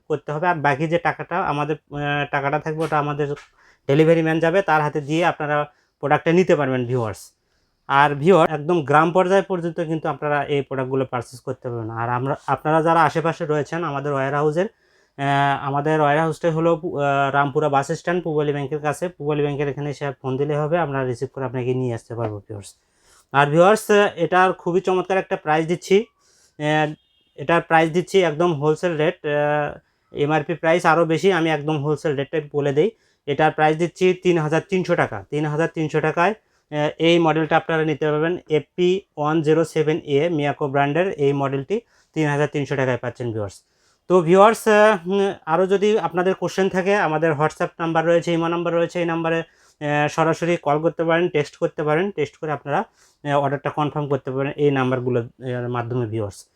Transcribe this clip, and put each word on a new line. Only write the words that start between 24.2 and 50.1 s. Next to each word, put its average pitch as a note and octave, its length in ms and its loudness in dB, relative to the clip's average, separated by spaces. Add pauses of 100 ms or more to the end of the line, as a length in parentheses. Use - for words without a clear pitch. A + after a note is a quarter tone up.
খুবই E3+ 280 -2
চমৎকার F#3 360 0
একটা F#3+ 180 -4
প্রাইস D#3+ 320 0
দিচ্ছি। F3 320 0
আহ, D3+ 920 -4 (420)
এটার D#3+ 260 0
প্রাইস E3 300 2
দিচ্ছি F3+ 300 2
একদম E3 320 0
হোলসেল D#3 440 0
রেট, D#3 280 -2
আহ, D3 540 -2 (320)
এমআরপি D3+ 420 -2
প্রাইস E3 320 0
আরও E3 200 6
বেশি, E3 280 2
আমি E3 160 0
একদম D3+ 340 -2
হোলসেল D3+ 320 -2
রেটটাই C#3 260 -4 (120)
বলে C#3+ 200 0
দেই। F3 180 2 (340)
এটার D3+ 260 2
প্রাইস D#3 260 2
দিচ্ছি F3+ 360 0
তিন F3+ 240 2
হাজার D#3 320 0
তিনশো F3 260 0
টাকা। A#2+ 340 -2
তিন D3+ 160 -4
হাজার D3+ 280 0
তিনশো D#3 280 -2
টাকায়, E3+ 300 0
আহ, - 640 -6
এই E3+ 220 4
মডেলটা D#3+ 380 2
আপনারা D#3+ 280 -2
নিতে D3+ 260 -2
পারবেন, D#3+ 260 -2 (120)
এফপি F3+ 520 0 (160)
ওয়ান D3+ 240 0
জিরো D#3 240 2
সেভেন D#3 340 -2
এ D3 300 0
মিয়াকো D3 380 -2
ব্র্যান্ডের C#3+ 440 0
এই C#3 220 0
মডেলটি C#3 480 -4 (320)
তিন D#3 140 0
হাজার C#3+ 200 0
তিনশো C#3+ 280 -6
টাকায় B2+ 220 0
পাচ্ছেন A#2+ 340 -8
ভিউয়ার্স। G#2 320 -8 (440)
তো F3+ 140 4
ভিউয়ার্স, G3 460 6
আহ, G#3 420 4
উম, G3 240 0 (120)
আরও E3+ 220 0
যদি G3+ 320 2
আপনাদের F3 340 -2
কোশ্চেন F#3+ 360 -2
থাকে, F#3 260 0
আমাদের D#3+ 360 2
WhatsApp D3+ 360 -2 (120)
নাম্বার E3 260 0
রয়েছে, E3+ 280 2
ইমো E3 140 0
নাম্বার E3+ 260 -2
রয়েছে, E3+ 260 -2
এই E3+ 60 -2
নাম্বারে, E3 340 -2
আহ, D3 680 -4
সরাসরি E3 500 0